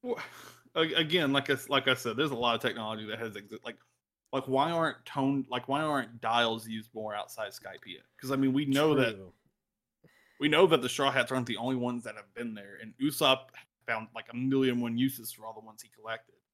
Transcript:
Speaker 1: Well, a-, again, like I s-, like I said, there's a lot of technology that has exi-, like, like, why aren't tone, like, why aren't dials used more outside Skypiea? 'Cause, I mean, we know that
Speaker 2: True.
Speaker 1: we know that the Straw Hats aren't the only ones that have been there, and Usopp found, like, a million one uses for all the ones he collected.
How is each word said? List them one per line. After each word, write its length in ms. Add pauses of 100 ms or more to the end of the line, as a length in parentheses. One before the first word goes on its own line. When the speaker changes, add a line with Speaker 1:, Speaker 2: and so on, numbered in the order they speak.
Speaker 1:
Well, 160 (560)
a-, 60 (140)
again, 380
like 180
I 40
s-, 140
like 200
I 60
said, 220
there's 140
a 60
lot 180
of 60
technology 460
that 120
has 160
exi-, 300
like, 140 (540)
like, 160
why 220
aren't 360
tone, 420
like, 200
why 140
aren't 380
dials 480
used 260
more 200
outside 380
Skypiea? 480 (200)
'Cause, 120
I 40
mean, 160
we 140
know 300
that 200
Speaker 2:
True. 160 (1040)
Speaker 1:
we 100
know 180
that 160
the 60
Straw 220
Hats 220
aren't 140
the 100
only 200
ones 280
that 120
have 180
been 200
there, 220
and 220
Usopp 520 (360)
found, 280
like, 180
a 40
million 440
one 180
uses 340
for 140
all 80
the 60
ones 220
he 60
collected. 460 (200)